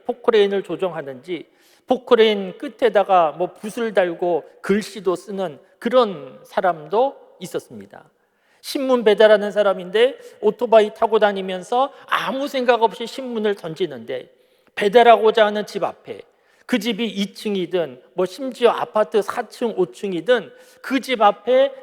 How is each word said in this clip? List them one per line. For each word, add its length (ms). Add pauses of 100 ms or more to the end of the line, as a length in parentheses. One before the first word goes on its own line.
포크레인을 580
조종하는지, 880 (360)
포크레인 680
끝에다가 760
뭐 200
붓을 400
달고 500 (180)
글씨도 540
쓰는 440 (200)
그런 640
사람도 960
있었습니다. 680 (560)
신문 420
배달하는 480
사람인데 680 (220)
오토바이 540
타고 260
다니면서 720 (160)
아무 400
생각 340
없이 240
신문을 500
던지는데, 760 (440)
배달하고자 680
하는 200
집 180
앞에, 380 (440)
그 140
집이 260
이 280
층이든 680 (120)
뭐 120
심지어 440
아파트 520
사 280
층, 280
오 140
층이든 600 (280)
그 200
집 200
앞에 600